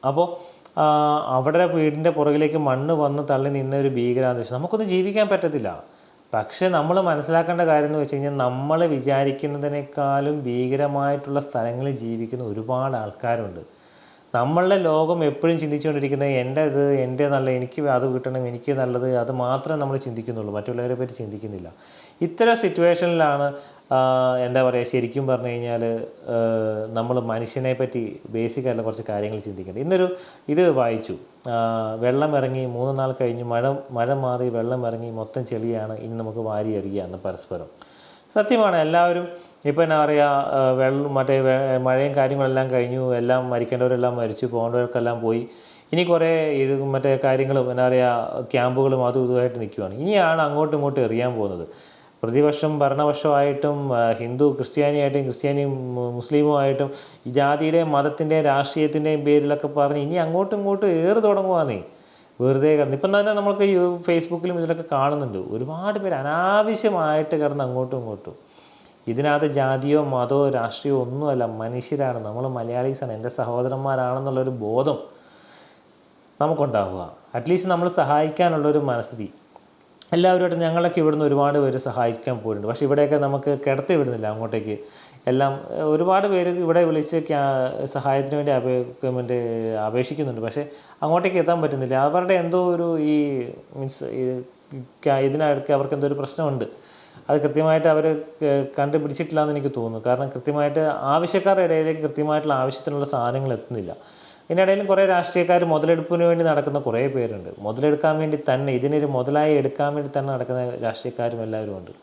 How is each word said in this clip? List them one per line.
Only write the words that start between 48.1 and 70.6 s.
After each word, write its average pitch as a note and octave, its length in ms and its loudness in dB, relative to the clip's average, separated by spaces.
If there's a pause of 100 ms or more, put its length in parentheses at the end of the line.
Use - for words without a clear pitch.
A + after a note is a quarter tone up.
ക്യാമ്പുകളും C3 540 2
അതും B2+ 200 0
ഇതുമായിട്ട് B2 360 0
നിൽക്കുകയാണ്. G2+ 400 -8
ഇനിയാണ് E3 440 4
അങ്ങോട്ടും D3+ 320 0
ഇങ്ങോട്ടും C#3+ 280 0
എറിയാൻ A#2+ 320 0
പോകുന്നത്. F#2 260 -4 (580)
പ്രതിപക്ഷം D3 480 2 (120)
ഭരണപക്ഷമായിട്ടും, C#3+ 960 2 (220)
ആ, - 20 4 (180)
ഹിന്ദു B2 240 2 (140)
ക്രിസ്ത്യാനിയായിട്ടും C#3+ 680 0
ക്രിസ്ത്യാനി C#3+ 380 -2 (300)
മു-, B2 240 -2
മുസ്ലിമുമായിട്ടും C#3 720 2 (340)
ഈ B2+ 140 -8
ജാതിയുടെയും D#3 580 2
മതത്തിൻ്റെയും D3+ 540 0
രാഷ്ട്രീയത്തിൻ്റെയും D3+ 760 0
പേരിലൊക്കെ D3 520 2
പറഞ്ഞ് C#3+ 280 2
ഇനി E3+ 180 -2
അങ്ങോട്ടും F#3+ 360 0
ഇങ്ങോട്ടും G3 280 0 (140)
ഏറ് G#3 240 4
തുടങ്ങുവാന്നേ, F3+ 520 2 (640)
വെറുതെ C3+ 340 4
കിടന്ന്. C#3 220 2
ഇപ്പം F#3+ 180 0
തന്നെ G#3 200 2
നമ്മൾക്ക് G3+ 360 2
ഈ - 20 4 (320)
Facebook-ലും E3+ 540 0
ഇതിലൊക്കെ E3 240 -2 (100)
കാണുന്നുണ്ട്, C3+ 440 0 (160)
ഒരുപാട് D#3+ 480 -4
പേര് F3+ 180 -2
അനാവശ്യമായിട്ട് F3 1200 0
കിടന്ന് C#3+ 260 0
അങ്ങോട്ടും B2+ 340 -4
ഇങ്ങോട്ടും. G#2+ 340 -12 (760)
ഇതിനകത്ത് D3 360 2 (100)
ജാതിയോ C3+ 420 2 (140)
മതമോ C3 300 2 (140)
രാഷ്ട്രീയമോ B2+ 480 -2